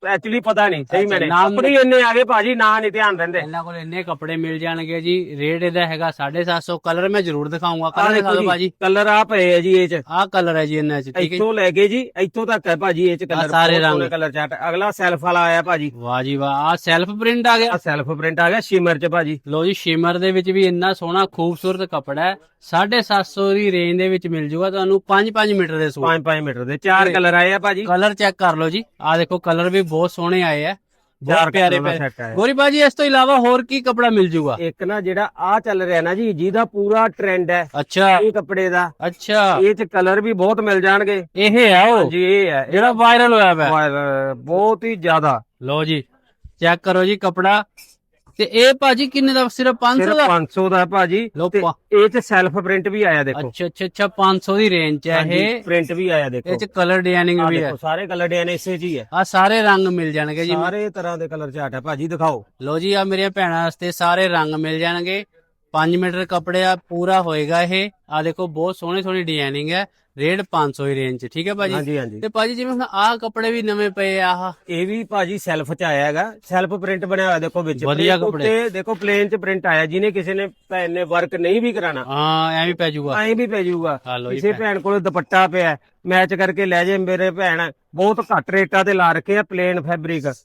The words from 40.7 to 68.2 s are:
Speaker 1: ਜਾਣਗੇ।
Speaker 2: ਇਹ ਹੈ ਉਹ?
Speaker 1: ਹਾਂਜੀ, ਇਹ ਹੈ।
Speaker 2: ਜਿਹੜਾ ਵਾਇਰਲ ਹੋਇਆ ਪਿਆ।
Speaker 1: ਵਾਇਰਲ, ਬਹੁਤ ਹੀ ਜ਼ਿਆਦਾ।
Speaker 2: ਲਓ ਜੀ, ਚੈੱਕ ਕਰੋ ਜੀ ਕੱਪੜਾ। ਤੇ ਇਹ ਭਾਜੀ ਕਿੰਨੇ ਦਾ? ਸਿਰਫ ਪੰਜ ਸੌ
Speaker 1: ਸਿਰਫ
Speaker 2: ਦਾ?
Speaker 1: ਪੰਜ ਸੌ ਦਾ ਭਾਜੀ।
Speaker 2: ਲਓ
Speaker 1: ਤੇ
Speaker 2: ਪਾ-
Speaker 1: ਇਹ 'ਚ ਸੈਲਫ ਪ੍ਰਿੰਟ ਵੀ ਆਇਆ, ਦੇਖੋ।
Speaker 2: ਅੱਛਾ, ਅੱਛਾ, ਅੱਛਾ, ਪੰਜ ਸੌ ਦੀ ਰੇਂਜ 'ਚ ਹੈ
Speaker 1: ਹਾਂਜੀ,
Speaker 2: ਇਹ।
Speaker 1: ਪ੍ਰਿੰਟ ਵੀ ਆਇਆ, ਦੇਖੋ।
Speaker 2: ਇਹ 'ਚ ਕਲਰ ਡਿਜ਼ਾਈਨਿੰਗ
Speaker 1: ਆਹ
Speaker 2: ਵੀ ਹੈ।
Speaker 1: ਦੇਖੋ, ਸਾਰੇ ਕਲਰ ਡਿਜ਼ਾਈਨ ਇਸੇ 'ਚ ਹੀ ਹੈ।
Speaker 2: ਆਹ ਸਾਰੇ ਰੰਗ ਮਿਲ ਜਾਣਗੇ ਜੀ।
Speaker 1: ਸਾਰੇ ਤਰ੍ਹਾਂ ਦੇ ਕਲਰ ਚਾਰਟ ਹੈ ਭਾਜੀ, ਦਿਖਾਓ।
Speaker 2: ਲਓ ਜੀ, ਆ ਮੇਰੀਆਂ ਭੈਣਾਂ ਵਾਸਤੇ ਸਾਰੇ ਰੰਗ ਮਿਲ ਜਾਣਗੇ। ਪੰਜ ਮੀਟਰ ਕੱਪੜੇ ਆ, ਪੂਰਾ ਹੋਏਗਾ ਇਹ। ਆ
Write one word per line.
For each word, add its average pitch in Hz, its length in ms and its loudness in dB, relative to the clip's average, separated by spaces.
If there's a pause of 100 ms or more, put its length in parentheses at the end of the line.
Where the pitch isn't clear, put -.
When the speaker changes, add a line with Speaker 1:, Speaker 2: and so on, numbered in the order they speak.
Speaker 1:
ਜਾਣਗੇ। 196 440 2 (100)
Speaker 2:
ਇਹ 214 340 6
ਹੈ 190 180 8
ਉਹ? 233 100 6
Speaker 1:
ਹਾਂਜੀ, 175 260 2
ਇਹ 190 280 4
ਹੈ। 135 200 0
Speaker 2:
ਜਿਹੜਾ 214 200 4
ਵਾਇਰਲ 240 420 6
ਹੋਇਆ 196 220 6
ਪਿਆ। 151 140 2
Speaker 1:
ਵਾਇਰਲ, 139 640 0
ਬਹੁਤ 175 480 0
ਹੀ 226 120 -4
ਜ਼ਿਆਦਾ। 156 460 0 (200)
Speaker 2:
ਲਓ 143 220 -2
ਜੀ, 151 200 -2 (580)
ਚੈੱਕ 170 200 2
ਕਰੋ 185 220 2
ਜੀ 196 120 2
ਕੱਪੜਾ। 190 480 0 (760)
ਤੇ 208 140 -2
ਇਹ 247 220 6
ਭਾਜੀ 269 340 2
ਕਿੰਨੇ 269 260 2
ਦਾ? 262 140 2
ਸਿਰਫ 254 280 0
ਪੰਜ 247 220 2
ਸੌ 277 60 2
Speaker 1:
ਸਿਰਫ 202 140 2
Speaker 2:
ਦਾ? 196 100 4
Speaker 1:
ਪੰਜ 170 240 2
ਸੌ 190 180 0
ਦਾ 180 160 4
ਭਾਜੀ। 190 520 0
Speaker 2:
ਲਓ 170 120 -2
Speaker 1:
ਤੇ 202 100 2
Speaker 2:
ਪਾ- 180 400 0
Speaker 1:
ਇਹ 214 100 6
'ਚ 208 80 -2
ਸੈਲਫ 185 340 2
ਪ੍ਰਿੰਟ 190 360 -2
ਵੀ 208 160 -2
ਆਇਆ, 156 200 2
ਦੇਖੋ। 135 260 -4
Speaker 2:
ਅੱਛਾ, 175 160 -8
ਅੱਛਾ, 175 200 -8
ਅੱਛਾ, 202 220 -4
ਪੰਜ 190 340 2
ਸੌ 196 160 -2
ਦੀ 214 120 4
ਰੇਂਜ 156 300 0
'ਚ 160 100 -8
ਹੈ 165 80 2
Speaker 1:
ਹਾਂਜੀ, 165 200 0
Speaker 2:
ਇਹ। 214 260 -2
Speaker 1:
ਪ੍ਰਿੰਟ 170 280 0
ਵੀ 180 180 -2
ਆਇਆ, 151 200 0
ਦੇਖੋ। 127 200 -8
Speaker 2:
ਇਹ 180 80 -2
'ਚ 214 80 -6
ਕਲਰ 185 360 0
ਡਿਜ਼ਾਈਨਿੰਗ 175 380 0
Speaker 1:
ਆਹ 165 80 2
Speaker 2:
ਵੀ 165 100 0
ਹੈ। 160 80 -2
Speaker 1:
ਦੇਖੋ, 139 160 -6
ਸਾਰੇ 165 260 -4
ਕਲਰ 175 200 -4
ਡਿਜ਼ਾਈਨ 170 220 -2
ਇਸੇ 175 280 -6
'ਚ 160 60 -10
ਹੀ 165 160 -4
ਹੈ। 113 140 -16
Speaker 2:
ਆਹ 180 100 0
ਸਾਰੇ 196 380 2
ਰੰਗ 190 260 4
ਮਿਲ 170 240 -2
ਜਾਣਗੇ 151 340 -4
ਜੀ। 175 80 -2
Speaker 1:
ਸਾਰੇ 185 360 -4
ਤਰ੍ਹਾਂ 175 280 -8
ਦੇ 160 100 -8
ਕਲਰ 151 240 -10
ਚਾਰਟ 139 220 -8
ਹੈ 127 80 -8
ਭਾਜੀ, 147 260 -6
ਦਿਖਾਓ। 156 380 -2 (160)
Speaker 2:
ਲਓ 147 180 -4
ਜੀ, 190 140 -2
ਆ 196 100 0
ਮੇਰੀਆਂ 190 280 -2
ਭੈਣਾਂ 170 320 -2
ਵਾਸਤੇ 170 280 -6
ਸਾਰੇ 175 360 2
ਰੰਗ 160 260 0
ਮਿਲ 156 260 -4
ਜਾਣਗੇ। 175 460 -4 (460)
ਪੰਜ 160 240 2
ਮੀਟਰ 180 300 -2
ਕੱਪੜੇ 180 380 -2
ਆ, 185 120 2
ਪੂਰਾ 175 460 0
ਹੋਏਗਾ 160 420 0
ਇਹ। 190 260 -2 (200)
ਆ 151 140 -4